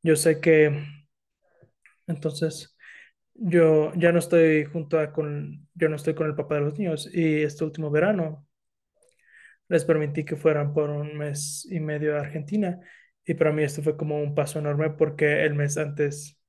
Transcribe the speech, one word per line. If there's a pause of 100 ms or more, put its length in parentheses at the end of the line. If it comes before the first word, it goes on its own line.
Yo
sé
que, (1300)
entonces, (580)
yo
ya
no
estoy
junto
a,
con,
yo
no
estoy
con
el
papá
de
los
niños
y
este
último
verano (1200)
les
permití
que
fueran
por
un
mes
y
medio
a
Argentina (440)
y
para
mí
esto
fue
como
un
paso
enorme
porque
el
mes
antes (100)